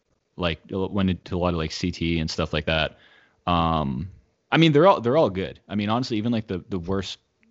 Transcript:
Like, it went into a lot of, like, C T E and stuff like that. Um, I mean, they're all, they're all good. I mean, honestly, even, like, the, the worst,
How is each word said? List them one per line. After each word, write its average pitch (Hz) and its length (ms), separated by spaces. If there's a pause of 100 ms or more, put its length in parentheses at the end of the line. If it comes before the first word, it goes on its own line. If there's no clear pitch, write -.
(360)
Like, 85 320
it - 80 (140)
went 95 180
into 90 280
a - 20
lot 87 160
of, 85 40
like, 80 140
C - 200
T 85 240
E 80 40
and 80 100
stuff - 220
like 78 140
that. 80 320 (480)
Um, 82 640 (420)
I 139 60
mean, 160 140
they're 147 140
all, 196 140
they're 120 160
all 147 140
good. 90 280 (100)
I 92 60
mean, 104 140
honestly, 120 300
even, 117 140
like, 110 160
the, 92 200
the 95 100
worst, 95 400 (320)